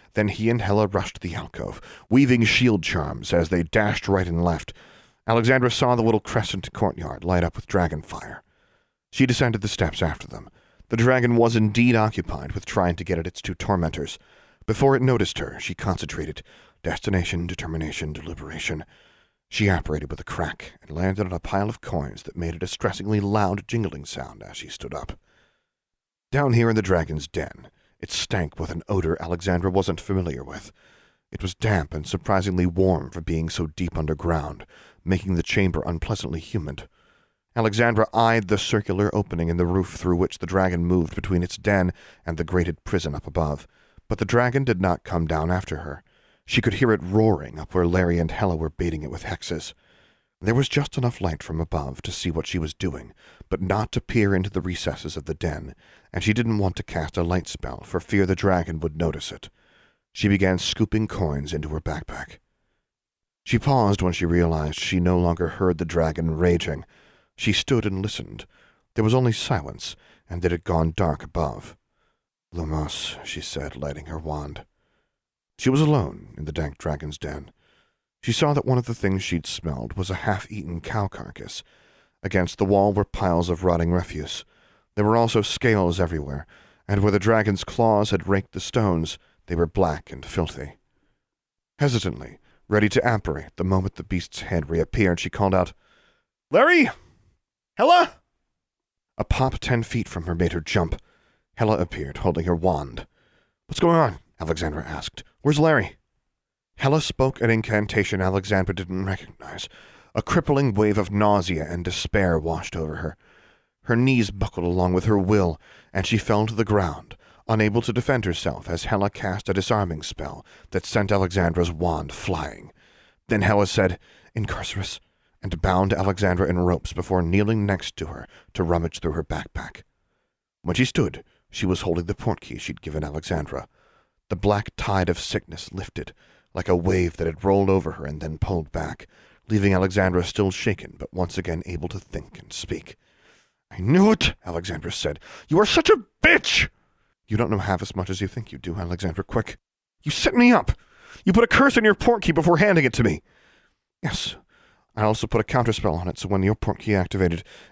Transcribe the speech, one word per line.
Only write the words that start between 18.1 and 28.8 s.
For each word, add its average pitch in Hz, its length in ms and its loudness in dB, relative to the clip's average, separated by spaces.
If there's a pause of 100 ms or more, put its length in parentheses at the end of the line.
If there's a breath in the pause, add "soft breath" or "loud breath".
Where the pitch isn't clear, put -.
deliberation. 76 720 -8 (640 soft breath)
She 104 200 2
apparated 78 420 -2
with 78 80 -10
a - 60 -14
crack - 560 -8
and - 100 -20
landed 95 340 -2
on 92 80 -8
a 85 60 -6
pile 101 300 -2
of 127 120 -10
coins 71 420 -6
that - 120 -14
made 82 180 -4
a 82 60 -10
distressingly 104 600 -4
loud 101 480 0
jingling 95 380 -4
sound 53 380 -12
as 50 140 -18
she - 100 -14
stood - 260 -14
up. - 240 -10 (1120)
Down 139 220 2
here 117 160 6
in 110 60 2
the 110 60 4
dragon's 80 460 0
den, - 420 -10 (300)
it - 120 -12
stank - 480 -4
with 80 100 -6
an 80 200 -8